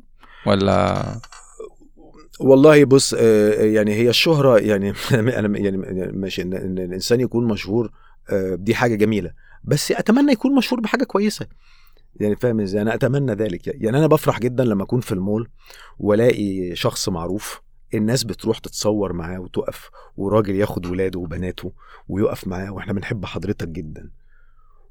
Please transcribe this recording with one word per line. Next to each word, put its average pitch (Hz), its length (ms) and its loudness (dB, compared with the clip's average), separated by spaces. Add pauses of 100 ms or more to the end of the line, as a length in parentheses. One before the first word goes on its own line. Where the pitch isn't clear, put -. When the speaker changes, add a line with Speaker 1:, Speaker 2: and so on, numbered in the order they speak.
(460)
Speaker 1:
ولا؟ 95 600 2 (1300)
Speaker 2:
والله 139 460 8
بص، 131 320 4
آه، 107 340 6 (120)
يعني 107 300 2
هي 117 160 2
الشهرة 135 500 4
يعني، 101 340 0 (100)
<laughs> - 100 -2
أنا 107 460 0
يعني، - 0 - (280)
يعني 92 240 -6
ماشي 95 300 -6
إن، 90 120 -6
إن 92 240 -6
الإنسان 92 440 -2
يكون 120 260 -2
مشهور، 104 440 -2 (380)
آه، 95 260 -2
دي 98 200 -2
حاجة 120 200 0
جميلة، 104 360 0 (320)
بس - 280 -2
أتمنى 285 400 4
يكون 269 240 0
مشهور 247 260 0
بحاجة 220 220 -6
كويسة. - 440 -2 (720)
يعني 104 160 0
فاهم 117 240 -2
إزاي؟ 101 220 -2
أنا 110 120 0
أتمنى 131 400 -2
ذلك. 98 340 -6
يعني 110 300 -2
أنا 156 100 4
بفرح 143 320 0
جدًا 123 240 -2
لما 104 200 0
أكون 123 160 -2
في - 120 -6
المول 104 380 -4 (500)
وألاقي 101 760 0
شخص - 340 -4
معروف، 90 520 -6 (320)
الناس 113 300 0
بتروح 110 360 -4
تتصور 104 540 -4
معاه 87 260 -8
وتقف، - 500 -8 (280)
وراجل 98 380 0
ياخد 95 300 -2
ولاده 92 340 -4
وبناته 87 540 -8 (340)
ويقف 104 400 -4
معاه، 95 260 -8
"وإحنا 95 200 -8
بنحب 98 320 -6
حضرتك 95 420 -6
جدًا." 80 420 -12 (800)